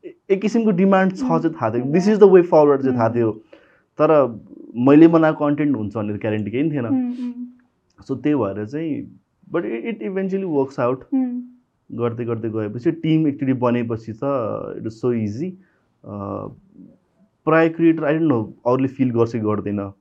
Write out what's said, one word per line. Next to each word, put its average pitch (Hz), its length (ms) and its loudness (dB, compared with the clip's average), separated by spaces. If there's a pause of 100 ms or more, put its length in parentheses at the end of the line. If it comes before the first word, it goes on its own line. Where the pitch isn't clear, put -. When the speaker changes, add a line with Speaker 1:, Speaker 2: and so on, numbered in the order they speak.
Speaker 1:
ए-, 165 100 -18 (140)
एक 196 120 0
किसिमको 220 300 0
डिमान्ड 190 440 2
छ 269 80 -8
Speaker 2:
उम्, 165 180 0
Speaker 1:
चाहिँ 165 200 -2
थाहा 113 120 -2
थियो। 120 100 -2
Speaker 2:
उम्, 143 100 -4
Speaker 1:
This 180 140 2
Speaker 2:
या। 214 80 4
Speaker 1:
is 190 60 4
the 196 120 8
way 175 100 8
forward 147 380 4
चाहिँ 127 160 0
थाहा 113 100 2
Speaker 2:
उम्। 113 80 -2
Speaker 1:
थियो। 113 160 2 (720)
तर 143 400 2 (360)
मैले 147 300 8
बनाएको 156 380 2
कन्टेन्ट 147 320 0
हुन्छ 107 200 -6
भन्ने 104 160 -4
ग्यारेन्टी 107 380 -4
केही 131 120 -2
पनि 160 80 -2
थिएन। 131 140 -4
Speaker 2:
उम्, 262 120 -2
उम्। 247 360 -6 (720)
Speaker 1:
So, 120 200 -8
त्यही 151 120 0
भएर 104 300 -4
चाहिँ, 147 540 -10 (340)
but 175 100 -2
it, 233 320 -8
it 214 160 -10
eventually 190 460 -4
works 135 220 -4
out। 127 240 -2 (100)
Speaker 2:
उम्। 254 280 -4 (500)
Speaker 1:
गर्दै 117 340 -6
गर्दै 113 240 -6
गएपछि, 110 420 -4
टिम 160 360 0
एकचोटि 135 260 -2
बनेपछि 117 600 -2
त 113 60 -14 (580)
it 110 100 -10
was 110 60 -8 (120)
so 120 160 0
easy। 117 300 -6 (540)
अ, 101 420 -10 (1000)
प्राय 160 240 4
क्रिएटर, 160 340 2
I 151 160 0
don't 160 120 2
know, 110 200 -2 (160)
अरूले 131 200 0
फिल 127 240 -2
गर्छ 113 200 0
कि 120 80 -6
गर्दैन। 101 600 -4